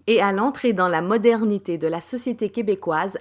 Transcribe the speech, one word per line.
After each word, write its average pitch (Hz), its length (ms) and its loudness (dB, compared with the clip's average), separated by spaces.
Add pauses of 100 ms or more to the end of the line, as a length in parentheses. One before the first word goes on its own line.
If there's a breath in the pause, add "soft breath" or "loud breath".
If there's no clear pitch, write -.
et 214 140 4
à 196 100 4
l'entrée 233 420 0
dans 185 140 2
la 165 160 0
modernité 208 760 2
de 160 120 -2
la 165 120 -2
société 240 500 -6
québécoise 190 720 -2